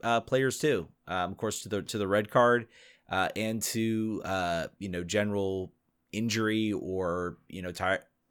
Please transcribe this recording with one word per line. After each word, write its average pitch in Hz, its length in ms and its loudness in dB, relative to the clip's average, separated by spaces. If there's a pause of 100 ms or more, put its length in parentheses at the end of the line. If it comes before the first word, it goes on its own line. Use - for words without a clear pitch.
uh, 117 160 4
players 131 400 0
too. 113 280 2 (200)
Um, 90 240 -2
of 98 60 -10
course, 107 240 -4
to 98 80 -12
the, 101 140 0
to - 140 -6
the 101 100 0
red 101 220 2
card, 120 380 6 (420)
uh, 92 260 0
and 110 280 -2
to, 110 640 -2
uh, 87 420 -2 (100)
you 98 120 -8
know, 87 160 -4
general 98 680 0 (400)
injury 110 640 0
or, 90 640 -2 (100)
you 92 140 -10
know, 90 100 -6
tire-, 92 320 0 (280)